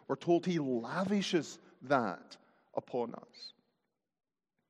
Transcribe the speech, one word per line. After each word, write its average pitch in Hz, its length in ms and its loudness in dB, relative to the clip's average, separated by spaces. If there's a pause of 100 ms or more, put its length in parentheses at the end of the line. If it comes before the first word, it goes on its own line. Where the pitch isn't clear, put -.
We're 135 80 0
told 175 300 2
he 175 120 2
lavishes 151 1000 0 (240)
that 123 560 0 (340)
upon - 420 -2
us. - 380 -20 (1160)